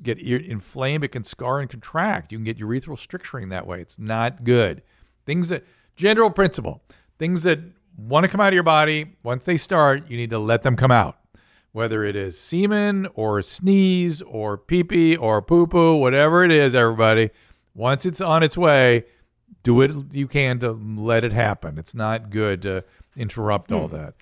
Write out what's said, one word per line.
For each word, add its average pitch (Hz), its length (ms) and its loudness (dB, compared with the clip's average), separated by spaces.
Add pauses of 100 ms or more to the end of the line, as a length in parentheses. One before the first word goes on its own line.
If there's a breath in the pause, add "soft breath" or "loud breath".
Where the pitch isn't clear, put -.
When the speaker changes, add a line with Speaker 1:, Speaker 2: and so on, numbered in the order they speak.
Speaker 1:
get 120 160 -4
ir-, 123 200 -2
inflamed. 131 680 -6
It 135 40 -10
can 120 140 -12
scar 131 380 -6
and 131 80 -10
contract. 156 640 -6
You 110 40 -12
can 113 60 -10
get 113 160 -8
urethral 123 400 -8
stricturing - 500 -14
that 92 160 -10
way. 90 140 -10
It's - 180 -20
not 113 460 -6
good. 117 380 2 (440)
Things 165 240 -2
that, 170 140 -6 (320 soft breath)
general 220 340 2
principle, 170 540 -2 (340 soft breath)
things 170 260 -4
that 165 160 2 (380)
wanna 135 300 0
come 196 140 -2
out 202 80 4
of 196 60 2
your 180 80 4
body, 156 500 2 (100)
once 123 220 -6
they 180 100 0
start, 147 540 0
you 117 80 -8
need 117 140 -6
to 113 80 -2
let 110 240 0
them 127 120 2
come 127 160 4
out. 107 260 2 (540 soft breath)
Whether 110 320 -4
it 101 120 -4
is 98 240 -8
semen 202 760 -2
or 107 260 -2
sneeze 180 800 0
or 107 360 -8
pee-pee 165 580 2
or 110 260 0
poo-poo, 165 540 4
whatever 147 480 4
it 175 80 4
is, 143 240 4
everybody, 113 540 4 (440 soft breath)
once 127 320 -4
it's 180 160 -6
on 165 220 2
its 156 140 -2
way, 131 480 4 (580 soft breath)
do 120 100 4
what 139 400 2
you 139 140 -6
can 127 320 -2
to 120 120 -4
let 110 520 -2
it 120 80 -2
happen. 104 460 -2
It's - 180 -16
not 110 340 -6
good 101 340 -2
to 95 200 -6 (320 soft breath)
interrupt 104 560 -6
all 85 160 -4
Speaker 2:
Hmm. - 80 -12
Speaker 1:
that. - 260 -14